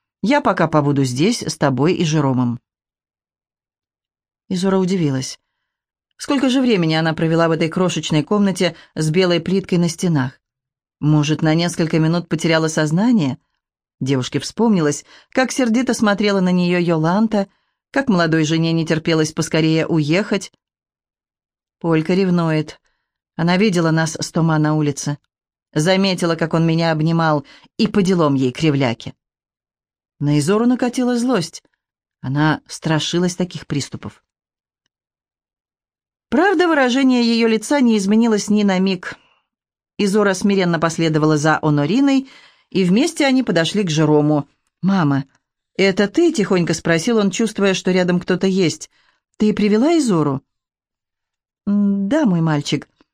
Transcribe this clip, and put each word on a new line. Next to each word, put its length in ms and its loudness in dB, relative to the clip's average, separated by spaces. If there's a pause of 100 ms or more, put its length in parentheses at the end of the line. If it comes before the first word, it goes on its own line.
(220)
Я 180 2
пока 280 0
побуду 360 0
здесь 400 -2
с 140 -8
тобой 360 0
и 120 -2
Жеромом». 540 0 (1900)
Изора 280 0
удивилась. 600 -2 (800)
Сколько 320 -2
же 120 0
времени 320 2
она 200 0
провела 360 0
в 20 0
этой 180 -2
крошечной 540 -2
комнате 520 0 (200)
с 160 -2
белой 300 2
плиткой 360 -2
на 120 2
стенах? 500 -2 (640)
Может, 400 2
на 120 0
несколько 460 0
минут 300 0
потеряла 400 0
сознание? 680 0 (640)
Девушке 400 -2
вспомнилось, 680 -2 (240)
как 220 -2
сердито 420 0
смотрела 460 0
на 120 0
нее 280 0
Йоланта, 680 0 (440)
как 160 -4
молодой 380 2
жене 260 0
не 140 -2
терпелось 480 -2
поскорее 520 0
уехать. 640 -2 (1300)
«Полька 340 0
ревнует. 680 0 (560)
Она 220 0
видела 340 2
нас 280 -2
с 120 -10
Тома 260 0
на 180 0
улице. 420 -4 (560)
Заметила, 640 0
как 180 -4
он 140 2
меня 240 0
обнимал, 540 0 (320)
и 100 0
по 140 0
делам 340 2
ей 160 0
кривляки». 600 -2 (1080)
На 180 2
Изору 280 2
накатила 520 0
злость. 460 -2 (580)
Она 460 0
страшилась 680 -2
таких 320 -8
приступов. 560 -8 (2000)
Правда, 380 2
выражение 560 2
ее 240 0
лица 340 0
не 160 2
изменилось 520 0
ни 140 0
на 160 2
миг. 360 -4 (840)
Изора 360 2
смиренно 460 0
последовала 580 0
за 240 0
Онориной, 680 0 (400)
и 140 0
вместе 420 0
они 180 2
подошли 400 0
к 60 -2
Жерому. 580 2 (340)
«Мама, 440 0 (500)
это 320 2
ты?» — 260 2
тихонько 400 0
спросил 440 0
он, 120 2
чувствуя, 440 -2
что 180 -4
рядом 280 2
кто-то 280 -2
есть. 420 -2 (480)
«Ты 160 2
привела 440 2
Изору?» 440 0 (1300)
«М, 400 0
да, 180 2
мой 160 2
мальчик. 460 -2 (260)